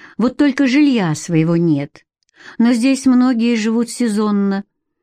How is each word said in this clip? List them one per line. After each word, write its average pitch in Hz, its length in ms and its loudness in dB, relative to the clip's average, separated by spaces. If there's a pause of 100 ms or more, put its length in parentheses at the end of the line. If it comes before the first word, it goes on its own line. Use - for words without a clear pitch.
(160)
Вот 247 220 -2
только 285 280 2
жилья 240 480 0
своего 165 420 -2
нет. 151 500 -2 (500)
Но 233 160 2
здесь 262 320 0
многие 247 500 2
живут 226 360 -2
сезонно. 202 720 -2 (380)